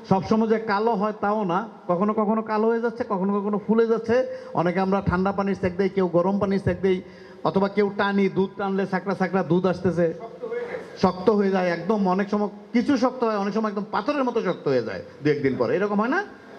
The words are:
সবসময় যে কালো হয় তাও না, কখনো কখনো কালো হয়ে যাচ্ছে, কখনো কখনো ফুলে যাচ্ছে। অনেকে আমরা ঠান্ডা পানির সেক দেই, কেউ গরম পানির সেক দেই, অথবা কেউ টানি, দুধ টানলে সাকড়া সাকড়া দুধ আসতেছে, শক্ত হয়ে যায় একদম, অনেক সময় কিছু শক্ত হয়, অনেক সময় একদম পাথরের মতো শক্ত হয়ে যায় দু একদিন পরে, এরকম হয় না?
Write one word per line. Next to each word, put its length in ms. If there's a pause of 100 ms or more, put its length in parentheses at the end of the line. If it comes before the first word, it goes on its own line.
সবসময় 400
যে 100
কালো 360
হয় 260
তাও 220
না, 260 (180)
কখনো 260
কখনো 280
কালো 260
হয়ে 140
যাচ্ছে, 280
কখনো 320
কখনো 260
ফুলে 200
যাচ্ছে। 380 (280)
অনেকে 260
আমরা 260
ঠান্ডা 260
পানির 240
সেক 220
দেই, 120
কেউ 180
গরম 320
পানির 200
সেক 220
দেই, 200 (420)
অথবা 240
কেউ 300
টানি, 320
দুধ 280
টানলে 280
সাকড়া 300
সাকড়া 280
দুধ 220
আসতেছে, 480 (880)
শক্ত 280
হয়ে 220
যায় 180
একদম, 380
অনেক 220
সময় 200 (240)
কিছু 240
শক্ত 260
হয়, 120
অনেক 180
সময় 180
একদম 200
পাথরের 320
মতো 180
শক্ত 260
হয়ে 160
যায় 180 (220)
দু 60
একদিন 280
পরে, 180
এরকম 240
হয় 100
না? 140 (360)